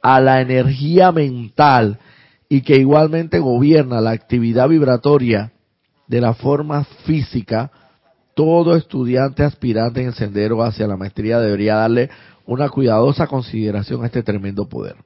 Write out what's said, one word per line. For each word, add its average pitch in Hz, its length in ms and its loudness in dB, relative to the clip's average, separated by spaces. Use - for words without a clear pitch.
a 131 180 4
la 131 200 4
energía 135 720 2
mental 127 840 0
y 139 140 2
que 143 140 4
igualmente 156 640 2
gobierna 131 600 2
la 113 120 0
actividad 117 560 0
vibratoria 127 840 2
de 120 120 -2
la 117 140 0
forma 143 500 -2
física, 120 680 -4
todo 170 420 2
estudiante 131 680 -2
aspirante 120 560 -2
en 127 80 -4
el 117 60 -8
sendero 107 480 -2
hacia 110 240 -4
la 98 100 -4
maestría 107 440 -4
debería 107 360 0
darle 117 340 0
una 139 220 -4
cuidadosa 127 580 0
consideración 110 760 -6
a 117 40 -6
este 117 160 -4
tremendo 101 460 -6
poder. - 380 -12